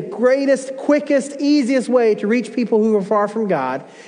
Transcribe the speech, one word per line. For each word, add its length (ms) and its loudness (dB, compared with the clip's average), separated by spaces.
greatest, 680 0
quickest, 640 0
easiest 480 2
way 280 2
to 100 -4
reach 260 -2
people 300 0
who 140 2
are 60 0
far 260 0
from 200 -4
God 360 -2